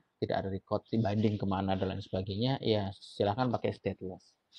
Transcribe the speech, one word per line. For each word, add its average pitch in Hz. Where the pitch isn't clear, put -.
tidak -
ada 98
record 101
si 113
binding 104
kemana 95
dan 95
lain 98
sebagainya, 98
ya, 101
silahkan 123
pakai 107
stateless. 92